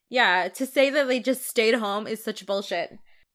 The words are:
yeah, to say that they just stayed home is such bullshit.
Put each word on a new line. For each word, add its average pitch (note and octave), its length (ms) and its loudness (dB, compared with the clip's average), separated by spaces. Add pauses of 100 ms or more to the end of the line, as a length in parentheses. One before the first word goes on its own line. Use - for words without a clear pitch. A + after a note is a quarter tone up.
yeah, F#3 400 2
to C4 180 -6
say C4+ 240 2
that C#4 200 2
they B3+ 100 2
just B3+ 260 -2
stayed A3+ 280 2
home G#3 340 -2
is A3 160 -8
such G#3+ 220 -8
bullshit. G3 520 -4 (360)